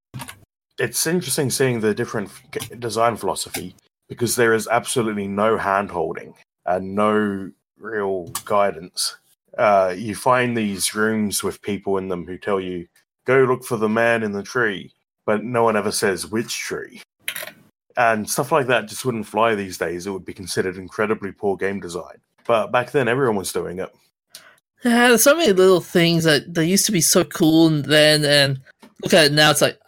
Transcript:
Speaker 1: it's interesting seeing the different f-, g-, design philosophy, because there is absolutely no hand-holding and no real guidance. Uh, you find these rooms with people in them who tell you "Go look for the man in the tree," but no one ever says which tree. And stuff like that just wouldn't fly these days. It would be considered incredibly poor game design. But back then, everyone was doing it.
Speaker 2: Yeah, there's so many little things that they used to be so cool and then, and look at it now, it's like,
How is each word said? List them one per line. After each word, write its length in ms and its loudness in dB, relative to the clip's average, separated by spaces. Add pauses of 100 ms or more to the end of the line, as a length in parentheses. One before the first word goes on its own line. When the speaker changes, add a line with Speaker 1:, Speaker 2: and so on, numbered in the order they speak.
(800)
Speaker 1:
it's 280 -4
interesting 440 -2
seeing 300 0
the 140 2
different 340 -6
f-, 140 -20 (260)
g-, 80 -16
design 400 -2
philosophy, 580 -6 (340)
because 280 -4
there 180 4
is 140 -2
absolutely 580 -2
no 320 0
hand-holding 720 -2 (340)
and 280 -4
no 560 0 (260)
real 520 -4 (160)
guidance. 720 -2 (420)
Uh, 380 4
you 180 -6
find 420 0
these 380 -2
rooms 480 -2
with 200 -6
people 360 -4
in 80 -6
them 180 -6
who 140 -12
tell 220 -4
you 260 -8 (400)
"Go 180 4
look 200 0
for 120 -4
the 120 0
man 340 2
in 100 -4
the 100 -6
tree," 500 -4 (340)
but 180 0
no 200 0
one 120 2
ever 160 -2
says 340 -2
which 320 -6
tree. 440 -10 (960)
And 300 2
stuff 240 -4
like 160 2
that 200 0
just 160 -12
wouldn't 220 -4
fly 280 0
these 240 -6
days. 280 -6
It 40 -4
would 140 -8
be 100 -14
considered 420 -6
incredibly 560 -6
poor 240 -2
game 240 -4
design. 380 -12 (280)
But 260 0
back 200 -2
then, 160 0
everyone 280 0
was 160 -6
doing 260 -6
it. 120 -8 (920)
Speaker 2:
Yeah, 240 4
there's 140 6
so 120 6
many 180 4
little 280 6
things 440 2
that 300 2
they 120 0
used 200 2
to 60 -2
be 80 2
so 240 2
cool 440 4
and 180 0
then, 380 4
and 360 2 (420)
look 120 2
at 120 8
it 60 2
now, 180 6
it's 120 2
like, 260 2